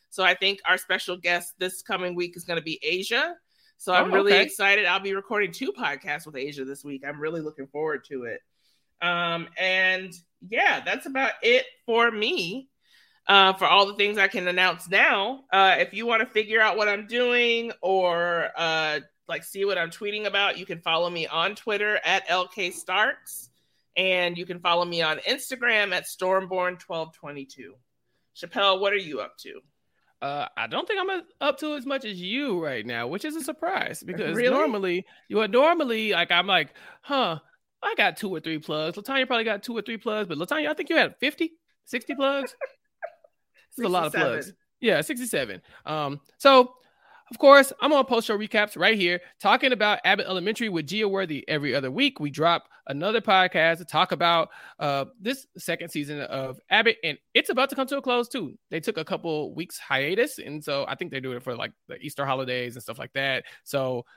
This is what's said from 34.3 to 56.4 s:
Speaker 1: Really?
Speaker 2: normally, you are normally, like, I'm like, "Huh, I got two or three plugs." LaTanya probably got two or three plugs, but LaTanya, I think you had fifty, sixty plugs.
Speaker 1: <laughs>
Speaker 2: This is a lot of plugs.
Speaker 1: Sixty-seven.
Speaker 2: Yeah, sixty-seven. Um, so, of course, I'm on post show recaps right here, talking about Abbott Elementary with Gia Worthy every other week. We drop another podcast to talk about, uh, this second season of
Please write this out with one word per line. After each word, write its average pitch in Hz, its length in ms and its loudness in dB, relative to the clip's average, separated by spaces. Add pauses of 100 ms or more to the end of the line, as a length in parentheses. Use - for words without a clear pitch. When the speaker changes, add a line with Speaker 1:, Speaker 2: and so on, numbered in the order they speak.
Speaker 1:
Really? 240 180 4
Speaker 2:
normally, 202 520 0 (240)
you 208 120 2
are 214 60 0
normally, 240 640 4
like, 170 200 2
I'm 175 160 4
like, 170 280 2 (260)
"Huh, 220 380 0 (420)
I 427 160 -2
got 180 200 2
two 196 120 -6
or 165 100 -4
three 156 200 -4
plugs." 156 380 -4
LaTanya 262 280 -2
probably 233 200 0
got 208 180 -4
two 233 120 -8
or 214 60 -6
three 226 160 -8
plugs, 214 320 -4
but 143 80 -4
LaTanya, 294 320 -2
I 311 60 -2
think 311 140 -8
you 330 80 2
had 220 220 2
fifty, 302 340 -2 (320)
sixty 254 300 -8
plugs. 277 460 -2
Speaker 1:
<laughs> 539 40 -8 (1120)
Speaker 2:
This 233 80 -4
is 185 40 0
a - 0 -
lot 175 180 0
of 151 60 -4
plugs. 151 340 -2
Speaker 1:
Sixty-seven. - 100 -20 (240)
Speaker 2:
Yeah, 185 200 4
sixty-seven. 151 600 -4 (240)
Um, 147 340 -4 (180)
so, 254 360 8 (580)
of 226 60 -16
course, 277 420 10
I'm 294 140 2
on 277 120 4
post 226 220 0
show 208 100 -2
recaps 214 400 -2
right 208 200 4
here, 175 240 0 (180)
talking 247 320 4
about 208 320 2
Abbott 196 240 2
Elementary 202 400 -2
with 160 200 -4
Gia 208 200 -2
Worthy 190 400 -4
every 143 260 -2
other 131 160 -2
week. 156 300 0
We 147 120 -4
drop 156 340 0 (220)
another 185 340 -2
podcast 180 560 4
to 175 80 -14
talk 175 260 2
about, 170 380 2 (300)
uh, 139 260 -2 (160)
this 262 260 -6 (100)
second 170 300 -6
season 147 360 -6
of 131 360 -8 (100)